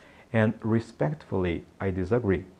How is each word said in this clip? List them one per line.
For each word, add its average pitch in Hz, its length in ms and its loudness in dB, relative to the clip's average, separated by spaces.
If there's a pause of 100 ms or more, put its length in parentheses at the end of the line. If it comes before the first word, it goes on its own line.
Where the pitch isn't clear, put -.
(320)
And 107 220 2 (120)
respectfully 107 1000 -2 (160)
I 95 120 -2
disagree. 92 540 0 (140)